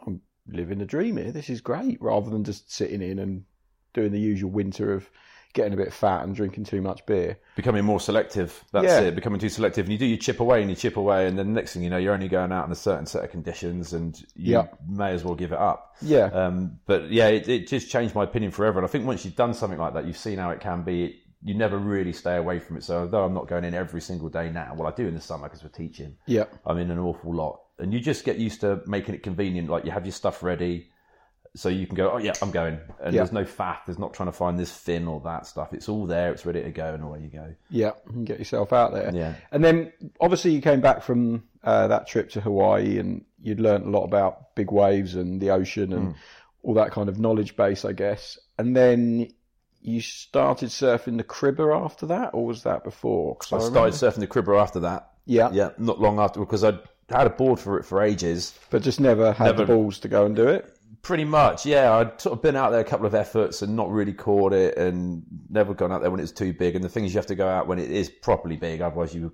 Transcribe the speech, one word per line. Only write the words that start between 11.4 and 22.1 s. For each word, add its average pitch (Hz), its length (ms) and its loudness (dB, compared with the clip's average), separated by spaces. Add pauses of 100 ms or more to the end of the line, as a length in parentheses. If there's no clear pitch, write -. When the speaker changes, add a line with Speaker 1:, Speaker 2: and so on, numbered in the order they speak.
Speaker 2:
the 110 60 -2
next - 200 -2
thing 87 80 -6
you 87 80 -2
know, 90 60 -2
you're 95 180 2
only 95 140 -2
going 90 240 0
out 90 140 -2
in 85 80 -6
a - 20 -4
certain 85 300 -2
set - 180 -6
of - 80 -10
conditions 87 640 -8
and 82 260 -6 (160)
you 92 160 -2
Speaker 1:
Yeah. 117 160 4 (180)
Speaker 2:
may 101 260 -4
as 85 120 -4
well 87 100 -4
give 82 200 -6
it 73 40 -4
up. - 440 -2
Speaker 1:
Yeah. 139 240 4
Speaker 2:
Um, 92 600 -2
but 82 240 0
yeah, 113 200 6
it, 107 180 2
it 113 200 0
just - 220 -4
changed 120 260 -2
my 101 100 2
opinion 104 260 -4
forever. 101 280 0
And 92 60 0
I - 40 -2
think 127 180 -2
once 113 160 -4
you've 92 140 -10
done 120 160 2
something 95 260 -6
like 80 140 -4
that, 76 120 -6
you've 85 120 -8
seen 101 220 -6
how 90 100 -4
it 82 100 -6
can 90 240 -6
be. 87 380 -4 (200)
You 104 120 -6
never 101 240 0
really 98 340 -2